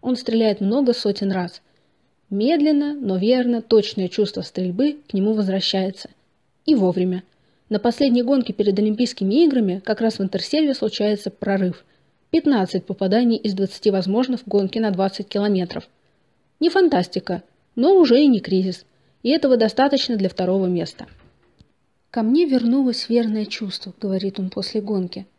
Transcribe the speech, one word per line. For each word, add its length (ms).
Он 160
стреляет 440
много 340
сотен 380
раз. 280
Медленно, 640
но 220
верно, 440
точное 480
чувство 320
стрельбы 580
к 40
нему 220
возвращается. 760
И 100
вовремя. 500
На 100
последней 440
гонке 300
перед 260
Олимпийскими 680
играми 400
как 160
раз 180
в 40
Интерсельве 500
случается 580
прорыв. 540
Пятнадцать 560
попаданий 500
из 180
двадцати 360
возможных 500
в 80
гонке 320
на 120
двадцать 360
километров. 600
Не 120
фантастика, 720
но 220
уже 260
и 60
не 120
кризис. 460
И 80
этого 260
достаточно 580
для 140
второго 380
места. 400
«Ко 120
мне 220
вернулось 640
верное 360
чувство», 560
говорит 380
он 120
после 300
гонки. 460